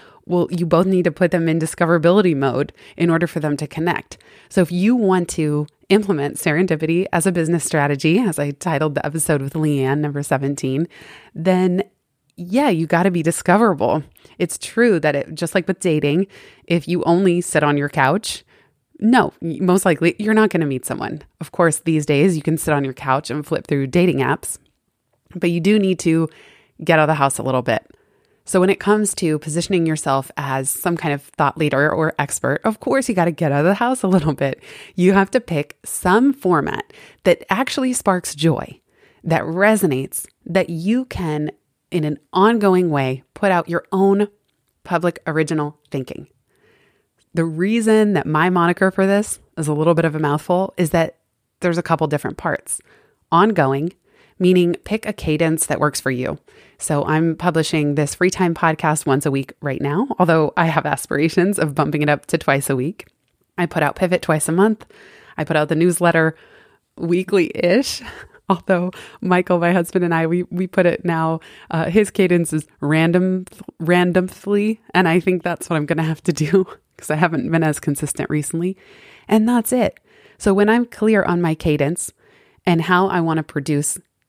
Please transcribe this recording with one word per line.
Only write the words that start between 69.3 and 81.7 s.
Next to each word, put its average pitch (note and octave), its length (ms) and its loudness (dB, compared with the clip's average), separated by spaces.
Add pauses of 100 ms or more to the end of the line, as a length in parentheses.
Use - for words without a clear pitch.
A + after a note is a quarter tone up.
my E3+ 140 2
husband, F3 320 0
and E3 80 0
I, E3 140 0
we, F3 180 -2
we F3+ 220 -4
put F3+ 180 0
it - 200 0
now, D#3+ 360 -2 (300)
uh, D#3+ 160 -2
his G3+ 240 2
cadence F3 420 0
is D3+ 140 -4 (140)
random, F3 640 2 (320)
randomly, F#3 1040 0 (120)
and F3+ 160 2
I E3+ 120 4
think F3+ 220 -2
that's - 280 -8
what E3+ 60 0
I'm D3+ 100 -2
gonna D#3+ 160 -2
have D#3+ 220 -4
to F3 80 0
do D#3+ 320 2
<laughs> - 320 -16
'cause - 140 -14
I D#3 60 -2
haven't D#3+ 340 -2
been E3 120 2
as D3+ 180 -2
consistent - 480 -4
recently. E3 480 -4 (520)
And A3 200 2
that's A#3+ 240 0
it. A#3+ 260 0 (400)
So G3+ 140 2
when G3+ 160 4
I'm A#3+ 180 2
clear G#3+ 360 2
on F3 180 0
my D#3+ 140 0
cadence D3+ 580 -2 (540)